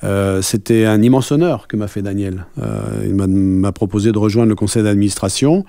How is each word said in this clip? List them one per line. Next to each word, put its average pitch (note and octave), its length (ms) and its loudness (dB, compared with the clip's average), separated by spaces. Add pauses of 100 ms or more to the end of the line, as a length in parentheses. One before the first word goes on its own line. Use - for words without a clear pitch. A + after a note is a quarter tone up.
euh, G2 380 0
c'était A2 440 0
un G#2+ 160 2
immense B2+ 300 4
honneur D3+ 360 0
que - 100 -8
m'a G#2 100 -4
fait G2+ 140 -8
Daniel. F#2+ 440 -6 (160)
Euh, G#2+ 440 -6
il G2+ 80 -2
m'a, G2 140 0
m'a F#2+ 440 2
proposé G#2 400 0
de G#2 60 0
rejoindre A2 320 2
le G#2+ 60 2
conseil G#2+ 280 -2
d'administration. G#2 840 0